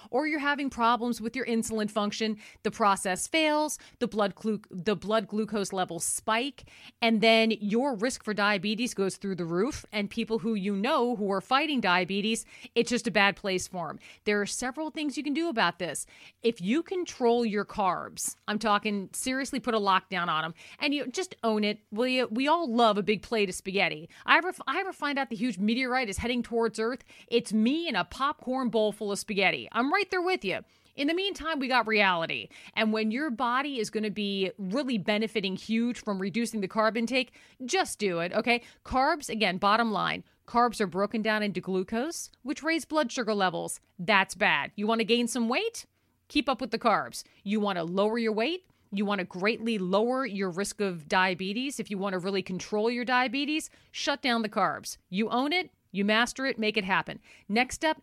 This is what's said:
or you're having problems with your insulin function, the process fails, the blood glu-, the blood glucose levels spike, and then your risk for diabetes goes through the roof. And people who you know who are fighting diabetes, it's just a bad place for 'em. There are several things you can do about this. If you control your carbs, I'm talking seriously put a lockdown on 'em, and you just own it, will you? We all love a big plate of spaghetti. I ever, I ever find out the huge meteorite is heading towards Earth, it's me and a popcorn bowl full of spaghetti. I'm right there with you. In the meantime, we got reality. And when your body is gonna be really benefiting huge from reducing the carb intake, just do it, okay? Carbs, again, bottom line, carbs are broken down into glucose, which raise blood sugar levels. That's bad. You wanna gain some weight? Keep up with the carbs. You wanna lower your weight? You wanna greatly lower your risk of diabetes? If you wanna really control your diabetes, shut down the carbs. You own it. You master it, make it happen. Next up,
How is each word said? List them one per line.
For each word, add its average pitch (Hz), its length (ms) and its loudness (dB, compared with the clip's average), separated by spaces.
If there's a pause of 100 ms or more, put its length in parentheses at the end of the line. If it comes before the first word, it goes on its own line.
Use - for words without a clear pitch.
(100)
or 277 160 0
you're 311 120 0
having 285 320 0
problems 233 500 2
with 220 160 -6
your 262 100 -4
insulin 226 440 0
function, 214 480 -2 (240)
the 214 80 -2
process 196 560 2
fails, 302 520 2 (200)
the 247 100 0
blood 202 260 0
glu-, 214 260 -4 (100)
the 190 260 -2
blood 208 320 -2
glucose 208 440 -2
levels 180 320 -4
spike, 233 600 -2 (360)
and 233 200 4
then 226 320 6
your 226 420 0
risk 226 300 -4
for 214 100 -2
diabetes 208 600 0
goes 190 220 -2
through 196 200 -6
the 175 80 -4
roof. 180 480 -2
And 202 180 -4
people 226 280 -2
who 220 160 -2
you 202 220 0
know 240 400 2
who 196 160 -2
are 190 80 0
fighting 277 400 2
diabetes, 196 640 2 (300)
it's - 160 2
just 233 160 0
a 233 40 -2
bad 196 260 4
place 185 320 -4
for 170 220 -6
'em. - 80 -10 (260)
There 208 160 2
are 202 60 -2
several 269 440 -6
things 294 260 -4
you 294 60 -4
can 285 120 -4
do 330 140 -2
about 214 300 0
this. - 280 -6 (360)
If 233 180 0
you 220 220 0
control 240 640 0
your 208 200 0
carbs, - 720 -2 (120)
I'm 214 100 0
talking 208 540 0
seriously 254 480 -2
put 226 140 -2
a 220 60 2
lockdown 185 480 2
on 156 160 0
'em, 170 100 -6 (240)
and 285 160 0
you 285 120 -2
just 370 360 -6
own 214 220 2
it, 208 160 -2 (100)
will 220 160 0
you? 254 240 2
We 254 180 0
all 330 220 2
love 226 280 6
a 208 40 2
big 208 200 0
plate 208 260 0
of 185 60 -6
spaghetti. 170 540 -2 (180)
I 285 120 8
ever, 339 140 -2 (140)
I 285 140 -2
ever 381 120 -4
find 285 260 -4
out 269 120 -2
the 233 60 -6
huge 202 220 -2
meteorite 240 500 0
is 190 100 -6
heading 240 240 0
towards 226 360 -2
Earth, 233 260 -4 (240)
it's 233 240 2
me 262 360 4
and 247 80 -2
a 175 80 2
popcorn 262 640 -2
bowl 214 240 2
full 208 200 -4
of 190 60 -2
spaghetti. 180 540 0
I'm 262 200 0
right 392 180 0
there 370 120 0
with 359 220 0
you. 165 160 -2 (360)
In 285 120 0
the 330 60 0
meantime, 330 440 -4
we 269 80 -2
got 240 220 2
reality. 170 600 2 (260)
And 220 180 2
when 220 180 0
your 269 180 -2
body 254 520 -2
is 185 100 -4
gonna 214 200 -2
be 196 480 -2
really 233 380 -2
benefiting 208 600 -2
huge 233 420 -2
from 196 220 -4
reducing 214 400 -2
the 190 80 -2
carb 214 280 0
intake, 240 360 0 (320)
just 339 340 -2
do 180 220 0
it, 175 120 -2
okay? 240 300 0 (220)
Carbs, 277 440 0
again, 202 300 0
bottom 220 320 4
line, 170 320 -2 (240)
carbs 240 340 2
are 208 60 2
broken 196 340 -2
down 214 220 0
into 190 180 -2
glucose, 220 680 -4 (120)
which 285 200 -6
raise 320 220 0
blood 302 260 0
sugar 220 240 -2
levels. 170 460 -2 (180)
That's 190 380 2
bad. 160 400 2
You 208 100 -2
wanna 226 160 2
gain 233 240 2
some 233 220 0
weight? 370 380 -4 (420)
Keep - 200 0
up 262 120 0
with 233 100 -6
the - 80 -2
carbs. 165 460 0 (180)
You 208 160 -2
wanna 196 240 0
lower 196 360 0
your 226 140 0
weight? 262 320 -2 (280)
You 202 120 0
wanna 196 200 0
greatly 220 540 -2
lower 214 460 2
your 196 260 -2
risk 196 300 -4
of 175 280 -4
diabetes? 190 720 0
If 208 100 -8
you 202 80 -4
wanna 185 220 -2
really 190 220 -2
control 208 460 -2
your 247 160 -2
diabetes, 262 640 0 (220)
shut - 320 -4
down 233 200 2
the 214 60 -2
carbs. 165 500 -2 (120)
You 202 180 0
own 277 240 0
it. 359 180 0 (200)
You 196 140 -2
master 226 400 2
it, 269 140 -2
make 214 180 0
it 220 60 2
happen. 180 380 -2 (280)
Next 240 360 0
up, 311 180 0